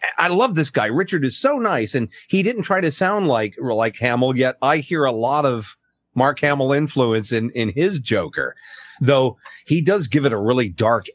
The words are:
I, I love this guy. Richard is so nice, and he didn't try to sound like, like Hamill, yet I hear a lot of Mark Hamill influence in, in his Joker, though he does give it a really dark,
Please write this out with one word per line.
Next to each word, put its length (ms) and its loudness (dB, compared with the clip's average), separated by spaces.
I, 80 2
I 40 4
love 260 2
this 160 0
guy. 160 0
Richard 380 -2
is 120 -4
so 220 0
nice, 340 -2
and 140 0
he 140 2
didn't 200 -2
try 180 0
to 100 0
sound 360 0
like, 340 0
like 360 -2
Hamill, 400 2
yet 260 2
I 140 4
hear 260 -2
a 80 2
lot 340 0
of 300 -4
Mark 240 2
Hamill 340 2
influence 580 0
in, 200 -2
in 180 -2
his 300 -2
Joker, 560 -4
though 380 2
he 160 0
does 260 0
give 180 2
it 80 2
a 40 0
really 300 0
dark, 480 0